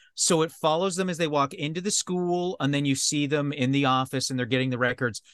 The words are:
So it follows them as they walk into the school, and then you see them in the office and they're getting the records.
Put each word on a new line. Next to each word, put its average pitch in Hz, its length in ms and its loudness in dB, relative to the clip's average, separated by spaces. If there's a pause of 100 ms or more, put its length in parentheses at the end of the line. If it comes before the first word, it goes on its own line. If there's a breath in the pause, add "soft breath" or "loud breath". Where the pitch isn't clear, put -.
(200 soft breath)
So 165 220 4
it 156 120 2
follows 165 440 0
them 190 140 -2
as 165 80 -4
they 170 80 2
walk 139 260 0
into 160 300 -6
the 202 80 -2
school, 180 680 0
and 139 140 0
then 143 140 0
you 135 80 2
see 143 320 0
them 143 260 0
in 131 200 0
the 139 120 2
office 131 460 0
and 131 80 -4
they're 123 80 -2
getting 131 240 0
the 123 80 -2
records. 120 420 0 (140)